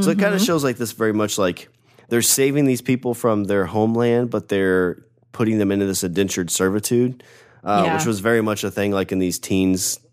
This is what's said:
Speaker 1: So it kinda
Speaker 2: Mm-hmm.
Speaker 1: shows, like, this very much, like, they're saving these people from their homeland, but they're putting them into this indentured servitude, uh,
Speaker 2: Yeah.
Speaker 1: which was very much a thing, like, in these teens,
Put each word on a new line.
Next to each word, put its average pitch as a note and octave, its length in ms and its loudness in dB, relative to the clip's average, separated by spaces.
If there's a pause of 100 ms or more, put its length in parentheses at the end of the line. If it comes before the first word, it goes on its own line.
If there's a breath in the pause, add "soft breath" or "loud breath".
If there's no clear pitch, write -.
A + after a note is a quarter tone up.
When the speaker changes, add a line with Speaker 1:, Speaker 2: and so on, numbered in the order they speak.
Speaker 1:
So G3 100 2
it G3+ 80 0
kinda G3+ 180 2
Speaker 2:
Mm-hmm. G3 80 2
Speaker 1:
shows, D#3+ 200 0
like, A#2+ 140 -2
this A2+ 140 -4
very A2 200 0
much, G#2+ 240 -2
like, F2+ 320 -2 (400 soft breath)
they're A#2 140 2
saving C#3 420 2
these B2+ 160 2
people B2 320 -2
from G#2+ 320 0
their G2 220 0
homeland, A#2 640 2
but G#2 180 -4
they're F#2 560 0 (280)
putting A2 260 0
them G2 120 2
into G2+ 160 0
this F#2+ 160 -4
indentured F#2 480 -2
servitude, A#2+ 720 0 (400 loud breath)
uh, G#2 220 0
Speaker 2:
Yeah. D#3+ 120 0
Speaker 1:
which D#3+ 100 -2
was G#2+ 140 -2
very A2+ 200 2
much G#2+ 240 -2
a G2 60 -4
thing, G2+ 220 -2
like, F#2+ 200 -2
in F#2 60 -2
these F#2 200 -2
teens, F#2 600 0 (120)